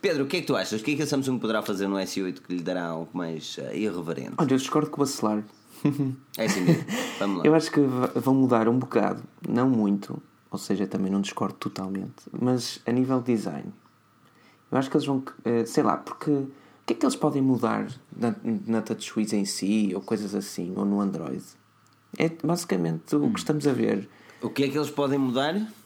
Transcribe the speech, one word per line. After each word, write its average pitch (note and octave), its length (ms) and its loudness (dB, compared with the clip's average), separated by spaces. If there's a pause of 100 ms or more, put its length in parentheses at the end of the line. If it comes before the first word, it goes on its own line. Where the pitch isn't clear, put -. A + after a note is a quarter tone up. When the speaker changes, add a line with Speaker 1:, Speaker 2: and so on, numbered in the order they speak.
Speaker 1:
Pedro, D3+ 240 2
o - 20 -8
que - 100 -2
é E3+ 40 -2
que - 60 -8
tu C3+ 100 2
achas? G#2+ 240 -2
O - 20 -12
que D3 80 0
é D3 60 2
que D#3 60 -2
a C#3 40 0
Samsung C3 320 0
poderá A2 240 0
fazer G2 240 -2
no G2 100 0
S F#2+ 240 -2
oito F#2 200 -4
que - 120 -8
lhe F2 80 -2
dará F2+ 260 -2
algo E2 300 -6
mais, E2 400 -6
eh, C2 220 -8
irreverente? E2+ 580 -4
Speaker 2:
Olha, C3 160 2
eu C3 40 4
discordo D3+ 340 0
com - 100 -8
o C#3 40 4
Bacelar. G#2+ 360 0 (420)
Speaker 1:
<laughs> C#3 540 -2
É - 80 0
assim G3 160 0
mesmo. E3 240 4 (340)
Vamos G2 200 0
lá. - 60 -4
Speaker 2:
Eu D3+ 100 8
acho D#3+ 160 2
que - 100 4
va-, B2+ 340 2
vão B2+ 200 2
mudar A#2+ 320 4
um A#2+ 100 4
bocado, G#2+ 460 0 (240)
não A#2+ 220 4
muito, G2+ 520 2 (300)
ou G2 60 -8
seja, G2 300 -2
também F#2+ 240 -2
não G2 100 2
discordo G2 340 -4
totalmente, G2 580 -6 (180)
mas B2 540 -2
a A#2+ 60 0
nível B2+ 300 2
de A#2+ 140 0
design, F2 300 -4 (1040)
eu B2 60 2
acho C3+ 120 0
que - 80 2
eles C#3 100 2
vão, C3+ 160 0 (200)
eh, A#2 220 2
sei D3 180 2
lá, F2+ 140 6
porque - 340 -6
o C#3 180 0 (360)
que - 80 0
é - 20 2
que - 100 2
eles - 100 2
podem C#3 260 2
mudar A2 460 2 (280)
na, A2+ 200 0 (320)
na A2+ 140 2
TouchWiz G#2+ 520 -4
em G2 120 2
si, G2+ 500 0
ou G2 60 -4
coisas G2+ 340 -4
assim, F#2 400 -4
ou G2 100 -2
no G2+ 140 2
Android? E2 440 -2 (720)
É D#3+ 120 4 (140)
basicamente E3 720 0
o D3 60 4
que C#3 60 2
Speaker 3:
Hum. A2+ 80 2
Speaker 2:
estamos D3+ 320 -2
a C#3 60 4
ver. G#2+ 340 0 (340)
Speaker 1:
O A#2 80 -4
que C3+ 140 0
é C3+ 60 0
que C#3+ 80 -2
eles D3 120 0
podem C#3+ 280 2
mudar? C3+ 380 2 (300)